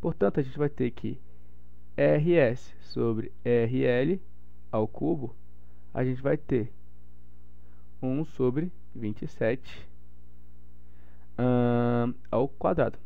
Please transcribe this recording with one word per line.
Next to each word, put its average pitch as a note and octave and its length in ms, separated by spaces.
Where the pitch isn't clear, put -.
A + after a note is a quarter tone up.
Portanto, F#3+ 380
a D3+ 40
gente C3 160
vai D3 100
ter B2+ 220
que A2+ 280
R D3+ 380
S B2+ 480
sobre A2+ 500
R A#2+ 420
L C3+ 380
ao A2 160
cubo, C#3+ 480
a B2 100
gente B2+ 160
vai C#3 160
ter B2+ 340
um C3 220
sobre C#3 460
vinte A2 280
e - 60
sete, - 600
ahn, A#2+ 760
ao A#2+ 180
quadrado. E3 580